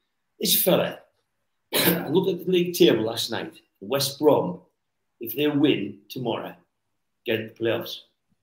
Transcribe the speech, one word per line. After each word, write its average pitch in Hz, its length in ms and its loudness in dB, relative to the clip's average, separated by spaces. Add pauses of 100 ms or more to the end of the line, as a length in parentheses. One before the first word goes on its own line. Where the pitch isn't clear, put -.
(400)
this 208 220 0
fella, 127 380 0 (400)
<clears throat> - 340 -16
I - 360 0
looked 180 220 2
at 175 140 -8
the 185 60 -2
league 175 220 0
table 131 300 4
last 117 260 -4
night. 92 320 -8 (180)
West 127 400 -4
Brom, 143 420 2 (600)
if 113 140 -12
they 147 120 0
win 143 520 2 (100)
tomorrow, - 460 -6 (720)
get 110 320 -4
the 113 60 -6
playoffs. - 380 -4 (420)